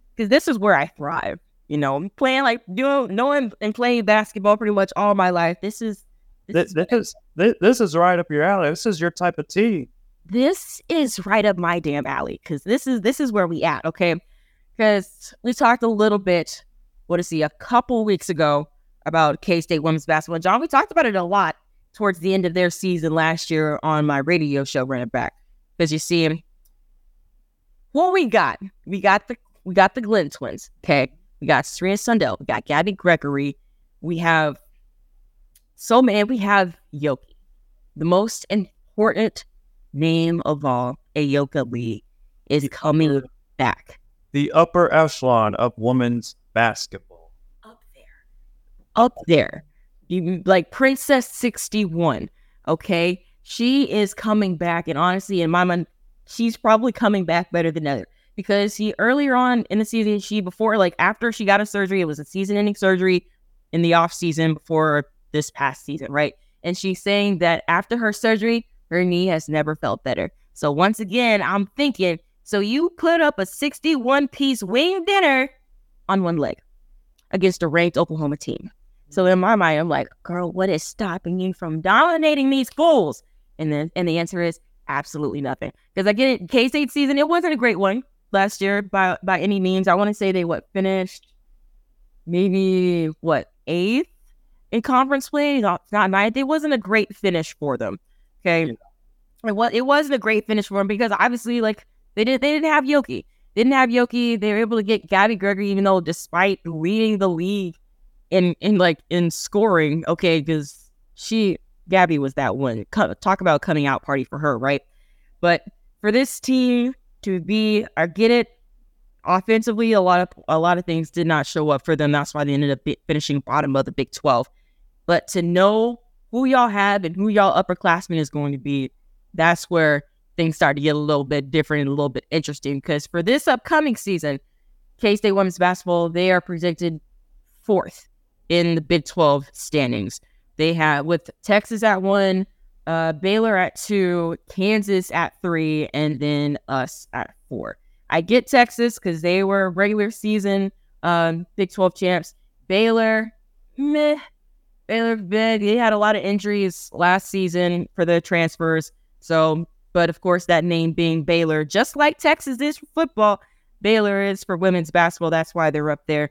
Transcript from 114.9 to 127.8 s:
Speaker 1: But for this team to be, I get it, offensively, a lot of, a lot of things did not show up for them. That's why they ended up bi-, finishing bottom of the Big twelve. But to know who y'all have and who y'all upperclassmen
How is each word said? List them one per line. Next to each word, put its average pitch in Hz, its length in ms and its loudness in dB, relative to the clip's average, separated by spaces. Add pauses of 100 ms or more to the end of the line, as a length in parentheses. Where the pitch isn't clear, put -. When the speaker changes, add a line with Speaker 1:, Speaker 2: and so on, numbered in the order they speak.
Speaker 1:
But 175 200 2 (380)
for 208 100 0
this 254 300 0
team 254 540 0 (260)
to 190 180 -4
be, 214 480 0 (120)
I 160 80 2
get 196 240 2
it, 240 180 2 (760)
offensively, 226 680 2
a 208 80 6
lot 180 200 4
of, - 280 -6
a 160 100 2
lot 175 200 2
of 180 80 -6
things 165 240 -2
did 170 160 -2
not 151 200 2
show 151 220 -2
up 139 160 0
for 165 100 0
them. 147 180 2
That's 147 200 -2
why 147 120 -4
they 143 100 0
ended 143 160 0
up 135 120 -4
bi-, - 140 -4 (100)
finishing 147 340 -2
bottom 139 360 -2
of 135 80 2
the 127 80 -8
Big - 180 -4
twelve. 131 380 0 (580)
But 170 220 0
to 180 140 -2
know 208 580 2 (300)
who 254 160 0
y'all 254 220 4
have 202 360 0
and 165 100 -6
who 196 140 -2
y'all 196 340 4
upperclassmen 175 540 -2